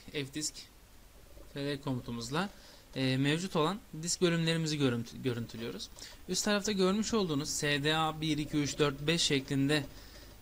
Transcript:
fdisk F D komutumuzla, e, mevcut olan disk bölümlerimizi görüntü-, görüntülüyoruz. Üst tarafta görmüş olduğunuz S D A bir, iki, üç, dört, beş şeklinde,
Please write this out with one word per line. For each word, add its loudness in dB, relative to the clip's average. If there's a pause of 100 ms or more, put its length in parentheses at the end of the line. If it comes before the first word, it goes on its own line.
(120)
fdisk -6 (1000)
F -6
D -4
komutumuzla, -4 (460)
e, 2
mevcut 2
olan 2 (240)
disk -2
bölümlerimizi 4
görüntü-, 0
görüntülüyoruz. -4 (400)
Üst 0
tarafta 2
görmüş 4
olduğunuz 2
S 2
D 4
A 0
bir, 0
iki, -2
üç, 0
dört, 2
beş 4
şeklinde, 2 (560)